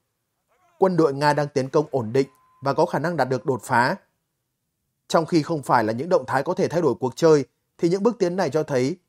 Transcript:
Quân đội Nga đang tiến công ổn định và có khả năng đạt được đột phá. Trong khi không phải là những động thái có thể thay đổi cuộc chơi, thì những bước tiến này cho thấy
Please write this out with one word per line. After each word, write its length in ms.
Quân 180
đội 160
Nga 200
đang 140
tiến 220
công 220
ổn 220
định 140
và 100
có 120
khả 140
năng 180
đạt 120
được 160
đột 180
phá. 320
Trong 180
khi 160
không 220
phải 200
là 100
những 160
động 180
thái 160
có 100
thể 140
thay 140
đổi 140
cuộc 200
chơi, 300
thì 120
những 140
bước 160
tiến 160
này 140
cho 140
thấy 340